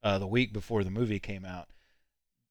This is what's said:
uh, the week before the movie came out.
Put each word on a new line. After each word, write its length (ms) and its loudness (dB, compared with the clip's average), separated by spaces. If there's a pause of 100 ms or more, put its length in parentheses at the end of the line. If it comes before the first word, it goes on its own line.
uh, 160 2
the 80 0
week 280 4
before 300 0
the 60 0
movie 300 0
came 260 -10
out. 220 -10 (840)